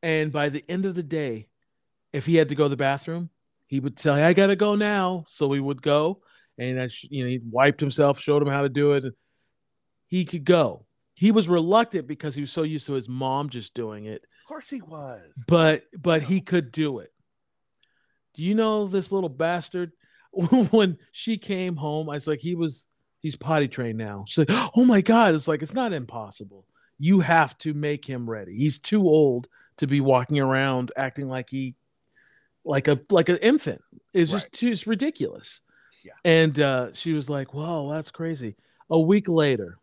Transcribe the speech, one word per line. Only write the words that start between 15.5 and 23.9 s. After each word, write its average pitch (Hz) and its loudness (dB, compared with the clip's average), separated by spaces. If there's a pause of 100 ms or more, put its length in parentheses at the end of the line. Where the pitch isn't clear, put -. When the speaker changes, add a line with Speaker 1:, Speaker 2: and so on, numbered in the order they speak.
Speaker 1:
but 160 0
he 156 -2
Speaker 2:
Yeah. 185 0
Speaker 1:
could 170 -4
do 143 -4
it. - -20 (1200)
Do 147 -12
you 196 0
know 214 0
this 190 -2
little 190 -2
bastard? 165 -4 (420)
<laughs> 185 4
When 196 4 (140)
she - -6
came 185 -6
home, 151 -6
I 143 -8
was 143 -8
like, 151 -2
"He 175 -6
was, 165 -6 (320)
he's 147 -6
potty 147 0
trained 117 -6